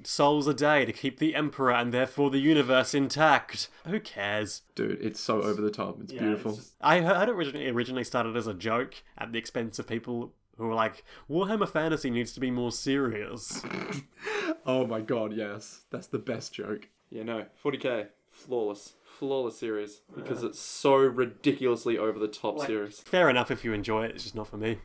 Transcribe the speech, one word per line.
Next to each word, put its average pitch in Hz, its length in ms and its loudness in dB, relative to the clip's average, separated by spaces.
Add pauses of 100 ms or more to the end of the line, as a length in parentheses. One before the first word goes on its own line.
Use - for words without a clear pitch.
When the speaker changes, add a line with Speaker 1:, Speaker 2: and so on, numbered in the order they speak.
Speaker 1:
souls 147 460 4
a 143 60 4
day 147 320 4
to 113 60 -2
keep - 260 -4
the 156 180 2
Emperor 135 360 2
and 120 200 2
therefore 131 380 2
the 135 100 2
universe 135 540 4
intact." 139 720 2 (180)
Who 196 140 -2
cares? 101 640 -4 (120)
Speaker 2:
Dude, 104 260 -2
it's 107 200 -6
so 110 220 0
over 104 180 0
the 104 100 2
top. 95 300 -6
It's 104 120 -14
Speaker 1:
Yeah, - 100 -6
Speaker 2:
beautiful. 107 300 0
Speaker 1:
it's 104 80 -8
just, - 200 -20
I 160 220 4
heard 185 260 2
it 240 40 0
originally, 147 360 -4
originally 120 360 -2
started 117 320 -2
as 110 120 -4
a 104 60 -4
joke 113 400 -2 (240)
at 117 140 -8
the 117 60 -2
expense 113 400 -6
of 123 80 -6
people 117 460 -6 (260)
who 113 80 -4
were 110 80 0
like, 110 300 0 (260)
"Warhammer 190 380 2
Fantasy 156 420 0
needs 117 220 -2
to - 80 -10
be 127 100 0
more 123 220 0
serious." 117 960 -2
<laughs> - 40 -8 (920)
Speaker 2:
Oh 127 220 2
my 113 140 -4
god, 110 320 -2
yes. 107 580 -8
That's - 160 -10
the - 140 -6
best - 340 -8
joke. 104 340 -8 (220)
Yeah, 110 140 -10
no. 113 220 -6 (100)
Forty 139 220 -4
K. 120 280 -2 (240)
Flawless. 107 640 -4 (260)
Flawless 135 400 -2
series. 104 440 -4 (120)
Because 123 280 -6
Speaker 1:
Yeah. 113 80 -2
Speaker 2:
it's - 100 -14
so - 360 4
ridiculously 127 1040 4
over 107 200 0
the 104 100 0
top 110 300 -4
Speaker 1:
Like, - 100 -4
Speaker 2:
series. 107 320 -4
Speaker 1:
fair 180 280 4
enough 123 220 4
if 120 140 -4
you 117 80 0
enjoy 110 320 0
it, 117 80 -4
it's - 120 -12
just - 120 -12
not 107 120 -8
for - 100 -14
me. 110 260 -2